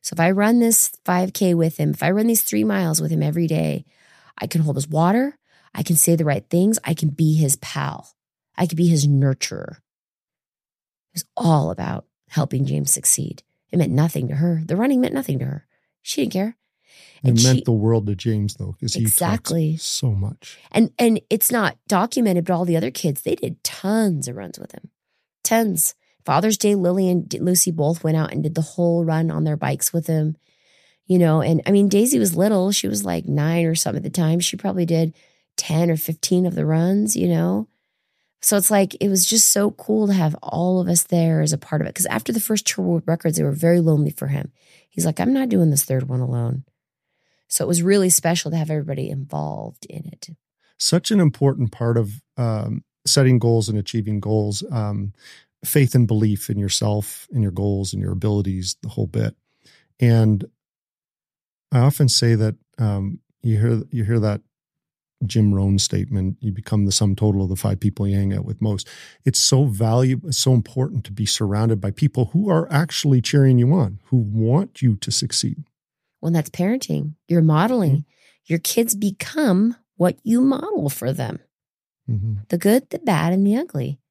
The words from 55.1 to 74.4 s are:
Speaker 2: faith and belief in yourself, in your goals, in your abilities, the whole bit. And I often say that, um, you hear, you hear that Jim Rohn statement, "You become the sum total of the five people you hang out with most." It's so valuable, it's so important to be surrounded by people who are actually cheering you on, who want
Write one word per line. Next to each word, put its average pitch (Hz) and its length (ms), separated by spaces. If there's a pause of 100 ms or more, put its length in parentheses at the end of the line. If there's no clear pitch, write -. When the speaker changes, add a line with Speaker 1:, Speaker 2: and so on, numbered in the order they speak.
Speaker 2:
faith 135 300
and 120 120
belief 107 440
in 101 80
yourself, 104 720
in 127 100
your 98 100
goals, 98 440
in 98 40
your 95 120
abilities, 95 720
the - 60
whole 110 180
bit. 110 280 (640)
And 113 460 (1300)
I 131 80
often 139 280
say 117 280
that, 107 200 (220)
um, 101 420 (220)
you 110 180
hear, 113 220 (100)
you 117 120
hear 113 160
that 104 220 (840)
Jim 104 280
Rohn 98 260
statement, 95 600
"You 107 100
become 104 340
the 98 60
sum 98 240
total 101 260
of 92 80
the 95 60
five 101 240
people 101 280
you 98 80
hang 98 180
out 98 120
with 107 160
most." 104 260 (380)
It's - 140
so 139 260
valuable, 120 640
it's 127 80
so 131 160
important 127 520
to - 60
be 104 140
surrounded 107 560
by 98 80
people 127 440
who 202 160
are 165 220
actually 143 500
cheering 135 360
you 123 160
on, 101 320
who 131 120
want 113 640